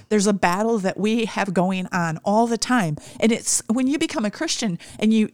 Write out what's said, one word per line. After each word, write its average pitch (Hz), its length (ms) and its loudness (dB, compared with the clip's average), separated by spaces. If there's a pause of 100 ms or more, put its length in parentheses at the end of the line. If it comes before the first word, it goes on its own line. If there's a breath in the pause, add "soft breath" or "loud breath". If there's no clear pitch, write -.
There's 208 180 2
a 214 60 4
battle 202 460 0
that 185 200 -2
we 220 260 2
have 196 280 -4
going 185 380 0
on 170 320 -2
all 214 240 4
the 233 100 0
time. 196 400 0 (220 loud breath)
And 220 120 4
it's - 360 -2
when 254 200 0
you 285 100 0
become 302 280 -2
a 202 60 -2
Christian 220 460 -4 (220 loud breath)
and 214 140 4
you, 220 200 4